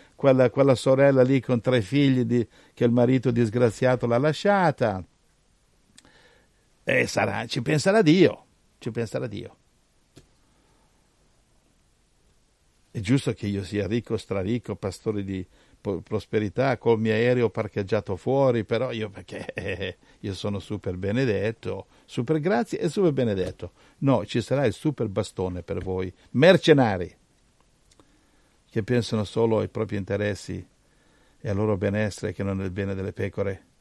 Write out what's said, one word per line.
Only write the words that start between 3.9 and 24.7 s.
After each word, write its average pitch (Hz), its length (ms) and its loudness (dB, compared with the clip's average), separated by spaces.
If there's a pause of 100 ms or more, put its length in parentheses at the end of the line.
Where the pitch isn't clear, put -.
l'ha 117 120 2
lasciata. 147 840 0 (1900)
E 127 160 2
sarà, 107 380 -4
ci 117 160 -6
penserà 156 400 2
Dio, 170 440 4 (340)
ci - 120 -10
penserà 120 360 -6
Dio. 104 300 -12 (3250)
È - 100 -8
giusto 120 340 0
che - 120 -8
io 98 160 -2
sia 98 240 -4
ricco, 113 300 -4
straricco, 104 580 -4
pastore 101 480 -6
di 95 240 -8 (320)
po-, 95 220 -6
prosperità, 107 800 -2
col 117 200 2
mio 110 140 0
aereo 120 380 2
parcheggiato 104 680 -4
fuori, 127 480 2
però 120 260 -2
io 107 200 -8
perché, 95 380 -14
<laughs> - 40 -12
eh, 95 460 -8 (220)
io 104 120 -8
sono 101 280 -6
super 98 360 -8
benedetto, 101 920 -4 (180)
super 151 340 -2
grazie 202 380 -2
e 175 100 -2
super 175 240 2
benedetto. 95 600 -2 (260)
No, 123 260 2
ci 120 160 -2
sarà 131 240 -2
il 107 80 2